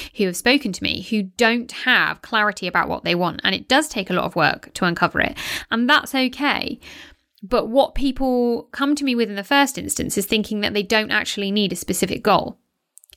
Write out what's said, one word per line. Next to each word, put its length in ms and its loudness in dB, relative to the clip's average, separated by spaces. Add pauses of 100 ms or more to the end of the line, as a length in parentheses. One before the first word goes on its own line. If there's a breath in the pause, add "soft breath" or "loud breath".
(160 loud breath)
who 120 0
have 100 -6
spoken 340 2
to 120 -8
me 180 -2
who 220 -2
don't 500 0
have 480 2
clarity 440 -2
about 220 0
what 160 -4
they 120 0
want. 280 -2
And 100 2
it 140 -6
does 220 4
take 200 -6
a 40 -2
lot 100 0
of 140 -4
work 380 0
to 100 -2
uncover 340 0
it. 180 -2 (320 loud breath)
And 200 0
that's 260 2
okay. 640 -2 (640 loud breath)
But 240 0
what 260 2
people 800 0
come 240 0
to 80 -2
me 120 2
with 140 2
in 60 -8
the 80 -6
first 340 4
instance 400 -4
is 80 0
thinking 360 -2
that 120 0
they 100 0
don't 280 0
actually 400 -2
need 220 0
a 20 -6
specific 480 -2
goal. 340 2 (600)